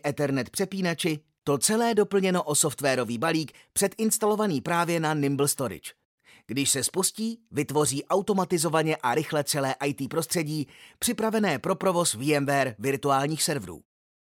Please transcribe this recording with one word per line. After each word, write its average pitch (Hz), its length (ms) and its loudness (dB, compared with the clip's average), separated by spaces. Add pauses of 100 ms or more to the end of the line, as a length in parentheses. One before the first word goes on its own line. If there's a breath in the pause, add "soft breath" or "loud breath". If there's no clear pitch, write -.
Ethernet 139 440 -2
přepínači, 180 720 -2 (260)
to 143 120 2
celé 233 360 2
doplněno 190 480 2
o 147 120 -2
softwarový 127 640 0
balík 160 340 0 (200 loud breath)
předinstalovaný 208 880 0
právě 170 400 0
na 156 140 0
Nimble 143 340 2
Storage. - 440 -6 (540 soft breath)
Když 131 240 0
se 131 140 0
spustí, 220 560 -4 (100)
vytvoří 143 540 0
automatizovaně 170 920 0
a 123 180 0
rychle 151 300 0
celé 135 360 -2
I 143 140 -2
T 135 140 -6
prostředí, 156 600 -4 (300 loud breath)
připravené 214 600 0
pro 185 160 0
provoz 175 400 2
V 139 200 0
M 139 120 2
ware 135 320 2
virtuálních 139 640 0
serverů. 98 380 -4 (460)